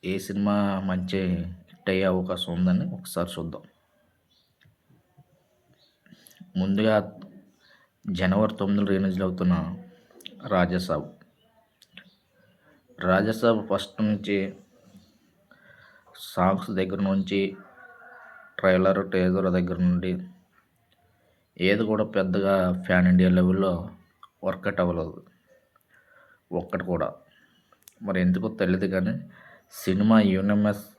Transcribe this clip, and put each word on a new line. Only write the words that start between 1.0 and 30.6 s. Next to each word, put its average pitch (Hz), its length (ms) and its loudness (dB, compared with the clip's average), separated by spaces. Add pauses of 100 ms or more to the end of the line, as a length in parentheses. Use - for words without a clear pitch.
హిట్ - 240 -8
అయ్యే 95 180 2
అవకాశం 92 460 -4
ఉందని 90 280 2 (120)
ఒకసారి - 300 -6 (100)
చూద్దాం. 80 220 -10 (3000)
ముందుగా 104 340 2 (1300)
జనవరి 98 400 2
తొమ్మిదిన 101 340 0
రిలీజ్ 95 340 0
అవుతున్న 90 460 0 (760)
రాజాసాబ్. 90 560 0 (2000)
రాజాసాబ్ 107 520 2 (100)
ఫస్ట్ 98 360 -4
నుంచి 101 320 0 (2000)
సాంగ్స్ 95 440 0
దగ్గర 92 300 -2
నుంచి 98 320 0 (1200)
ట్రైలర్, 95 520 2
టీజర్ 92 460 0
దగ్గర 90 200 -2 (100)
నుండి 87 240 0 (1600)
ఏది 107 220 2
కూడా 107 140 0 (100)
పెద్దగా 98 400 2 (300)
పాన్ 90 260 4
ఇండియా 92 180 6
లెవెల్లో 90 600 2 (560)
వర్కౌట్ 95 400 -4
అవ్వలేదు 82 400 -6 (1400)
ఒక్కటి 90 300 -6
కూడా. 80 200 -2 (960)
మరి 92 180 0
ఎందుకో 92 380 0
తెలియదు 92 220 0 (100)
కానీ 92 200 -2 (680)
సినిమా 104 380 4
యూనిఎంఎస్ 104 680 0 (120)